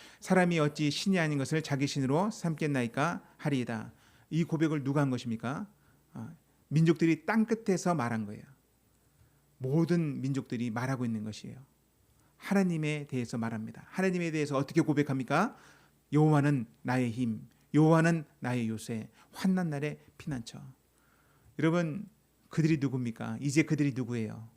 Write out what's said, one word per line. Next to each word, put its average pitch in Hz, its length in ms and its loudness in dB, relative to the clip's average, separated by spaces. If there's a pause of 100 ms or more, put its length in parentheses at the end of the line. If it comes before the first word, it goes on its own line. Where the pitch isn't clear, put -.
(200)
"사람이 180 380 4
어찌 147 320 2
신이 190 280 0
아닌 156 180 2
것을 147 260 0
자기 143 240 -2
신으로 143 440 0
삼겠나이까 147 920 -2 (140)
하리이다." 120 560 -4 (380)
이 160 140 2
고백을 156 400 0
누가 143 160 0
한 139 100 2
것입니까? 123 580 -6 (460)
아, 113 200 -14 (340)
민족들이 160 580 2
땅 220 180 2
끝에서 190 500 0
말한 117 320 -2
거예요. 110 160 -12 (1160)
모든 151 600 0
민족들이 127 500 -2
말하고 123 340 -2
있는 110 200 -4
것이에요. 110 320 -12 (800)
하나님에 156 720 0
대해서 123 280 -4
말합니다. 113 520 -6
하나님에 180 420 0
대해서 147 260 0
어떻게 143 240 2
고백합니까? 143 760 2 (560)
"여호와는 147 540 4 (160)
나의 127 280 0
힘, 113 380 -4 (260)
여호와는 160 500 6 (140)
나의 123 300 -2
요새, 110 420 -8 (220)
환난 185 380 0
날의 147 280 -6 (200)
피난처." 127 420 -10 (1000)
여러분, 165 500 0 (400)
그들이 160 300 2
누굽니까? 120 640 -4
이제 143 220 2
그들이 143 320 0
누구예요? 113 640 -6